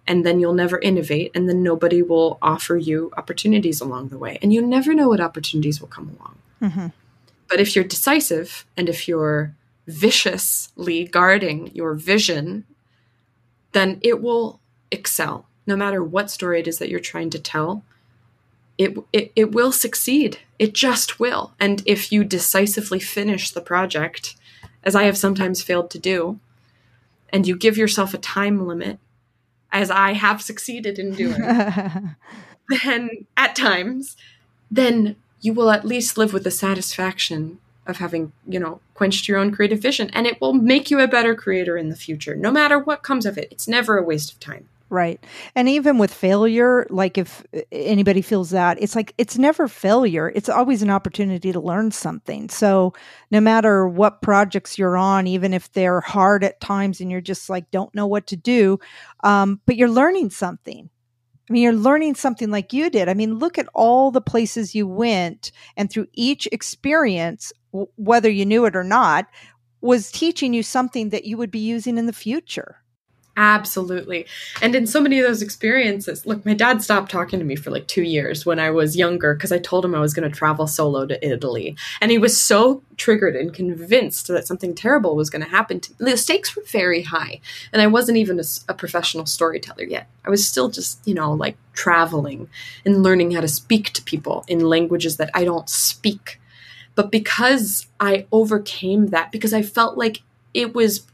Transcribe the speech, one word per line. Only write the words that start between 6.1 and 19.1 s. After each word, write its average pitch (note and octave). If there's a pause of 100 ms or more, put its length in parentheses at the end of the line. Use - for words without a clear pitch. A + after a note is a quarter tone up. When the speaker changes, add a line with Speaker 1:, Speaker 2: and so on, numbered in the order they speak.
Speaker 1:
along. - (240)
Speaker 2:
Mm-hmm. F3+ (600)
Speaker 1:
But F#3
if G3+
you're F#3
decisive, A3+ (100)
and F3+
if D#3
you're D3+ (320)
viciously F3
guarding F3
your D#3+
vision, F3+ (1080)
then F#3+
it A#3
will A#3 (300)
excel. - (220)
No G3+
matter G3
what F#3+
story F3
it E3
is E3
that -
you're F3
trying E3
to D#3+
tell, D#3+ (920)
it, G#3 (140)